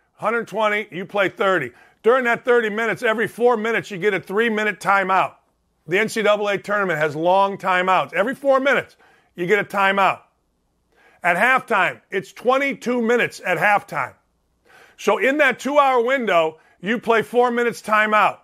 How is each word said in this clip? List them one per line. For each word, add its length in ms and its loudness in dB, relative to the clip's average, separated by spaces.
hundred 340 -4
twenty, 420 -2
you 140 -10
play 240 -2
thirty. 420 -2
During 220 4
that 180 -2
thirty 260 2
minutes, 320 -4
every 280 0
four 260 0
minutes, 360 -4
you 60 -8
get 160 0
a 60 -2
three-minute 640 -2
timeout. 540 0
The 100 0
N 120 0
C 120 -4
double 280 0
A 80 -2
tournament 420 -2
has 160 0
long 420 2
timeouts. 560 0
Every 220 -2
four 240 0
minutes, 380 -2
you 100 -6
get 140 2
a 40 -2
timeout. 560 0
At 140 2
halftime, 720 0
it's 240 -8
twenty-two 680 -2
minutes 440 -2
at 120 0
halftime. 580 -2
So 200 0
in 200 0
that 220 2
two-hour 440 2
window, 560 0
you 180 -4
play 220 0
four 300 0
minutes 300 -4
timeout, 640 2